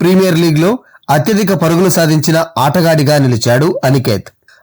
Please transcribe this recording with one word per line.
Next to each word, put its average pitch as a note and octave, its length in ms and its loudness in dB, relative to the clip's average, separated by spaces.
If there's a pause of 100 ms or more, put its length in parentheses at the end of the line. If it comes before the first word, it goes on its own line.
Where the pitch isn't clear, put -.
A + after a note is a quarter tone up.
ప్రీమియర్ F#3 380 2
లీగ్లో E3+ 400 0 (320)
అత్యధిక G3+ 420 0
పరుగులు E3+ 360 0
సాధించిన D#3+ 580 0 (120)
ఆటగాడిగా D3+ 600 0
నిలిచాడు B2 680 0
అనికేత్. B2+ 440 -2 (340)